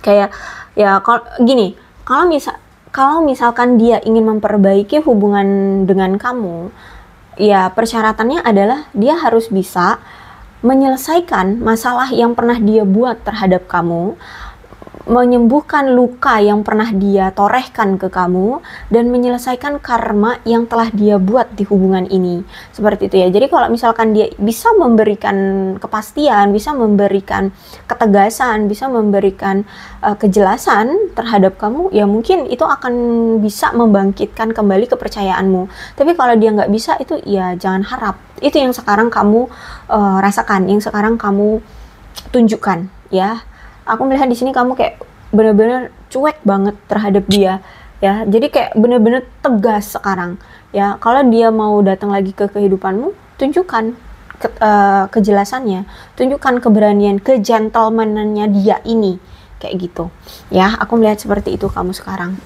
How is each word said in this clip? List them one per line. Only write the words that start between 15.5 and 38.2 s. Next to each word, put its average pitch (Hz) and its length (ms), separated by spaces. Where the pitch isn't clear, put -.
luka 247 400
yang 208 240
pernah 214 320
dia 190 400
torehkan 208 640
ke 185 160
kamu, 185 480
dan 233 160
menyelesaikan 247 720
karma 226 640
yang 226 240
telah 226 240
dia 208 240
buat 208 400
di 208 80
hubungan 190 480
ini. 180 320
Seperti 202 320
itu 185 160
ya. 180 80
Jadi 226 160
kalau 269 240
misalkan 226 400
dia 214 240
bisa 226 400
memberikan 214 600
kepastian, 214 720
bisa 220 240
memberikan 196 800
ketegasan, 214 800
bisa 208 160
memberikan, 202 800
eh, 208 80
kejelasan 214 1040
terhadap 202 400
kamu, 277 320
ya 214 160
mungkin 226 400
itu 247 240
akan - 240
bisa 208 320
membangkitkan 214 800
kembali 208 400
kepercayaanmu. 190 800
Tapi 294 240
kalau 247 160
dia 220 160
nggak 208 160
bisa, 220 320
itu 285 240
ya 185 320
jangan 190 240
harap. 220 400